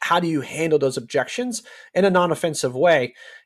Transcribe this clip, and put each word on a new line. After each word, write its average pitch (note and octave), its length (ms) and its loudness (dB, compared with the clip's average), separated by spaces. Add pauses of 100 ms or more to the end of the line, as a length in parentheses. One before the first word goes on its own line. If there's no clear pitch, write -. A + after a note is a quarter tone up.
how F3 200 0
do F3 80 0
you D#3 140 -2
handle D3+ 360 0
those C3 180 0
objections C#3+ 680 -4 (300)
in F#3 100 2
a F#3+ 60 4
non-offensive E3 680 0
way? C#3+ 400 2 (300)